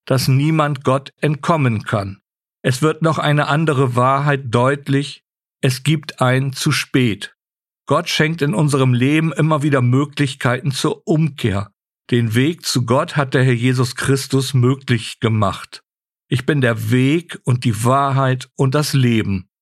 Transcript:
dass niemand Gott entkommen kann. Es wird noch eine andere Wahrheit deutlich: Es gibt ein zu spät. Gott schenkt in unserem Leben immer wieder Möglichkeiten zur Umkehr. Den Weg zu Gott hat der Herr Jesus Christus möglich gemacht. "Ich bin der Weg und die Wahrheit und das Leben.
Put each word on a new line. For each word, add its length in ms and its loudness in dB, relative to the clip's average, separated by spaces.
dass 220 0
niemand 560 0
Gott 380 -2
entkommen 640 0
kann. 380 -6
Es 180 -2
wird 220 0
noch 160 0
eine 280 0
andere 480 0
Wahrheit 520 0
deutlich: 760 -2
Es 220 -2
gibt 380 -2
ein 320 0
zu 180 -2
spät. 640 -2
Gott 240 0
schenkt 320 -2
in 120 0
unserem 400 2
Leben 380 2
immer 320 0
wieder 180 2
Möglichkeiten 920 0
zur 360 -4
Umkehr. 640 -2
Den 260 0
Weg 300 0
zu 200 -2
Gott 300 0
hat 180 -2
der 100 4
Herr 100 4
Jesus 420 0
Christus 580 -2
möglich 640 0
gemacht. 640 -2
"Ich 160 -2
bin 160 0
der 280 0
Weg 540 0
und 200 0
die 220 -2
Wahrheit 720 0
und 200 0
das 180 0
Leben. 560 0